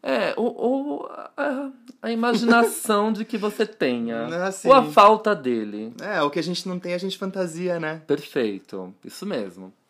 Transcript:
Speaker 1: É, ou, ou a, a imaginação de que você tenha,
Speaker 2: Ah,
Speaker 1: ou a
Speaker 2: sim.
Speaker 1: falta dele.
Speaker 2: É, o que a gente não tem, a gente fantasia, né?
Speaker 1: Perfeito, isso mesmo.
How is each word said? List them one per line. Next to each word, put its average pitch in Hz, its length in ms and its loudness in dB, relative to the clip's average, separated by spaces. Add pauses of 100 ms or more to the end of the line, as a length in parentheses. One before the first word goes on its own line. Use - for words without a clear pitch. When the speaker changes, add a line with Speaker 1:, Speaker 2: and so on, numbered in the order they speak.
Speaker 1:
É, 226 320 0
ou, 240 220 -2
ou 277 560 -4 (240)
a, 277 320 -4 (320)
a 226 100 -6
imaginação 233 1000 2
de 208 100 -4
que 220 140 -6
você 208 300 -2
tenha, 117 600 -2
Speaker 2:
Ah, 180 220 -4 (140)
Speaker 1:
ou 247 80 8
a 262 100 10
Speaker 2:
sim. 151 100 -4
Speaker 1:
falta 214 440 8
dele. 113 640 -4
Speaker 2:
É, 180 220 -2
o 147 80 2
que 175 80 -4
a 165 40 -2
gente 175 240 -6
não 185 120 -6
tem, 175 160 -6
a 180 40 -2
gente 190 200 -6
fantasia, 180 600 -4
né? 160 280 -6
Speaker 1:
Perfeito, 104 880 -4 (100)
isso 120 220 -14
mesmo. 98 440 -8 (180)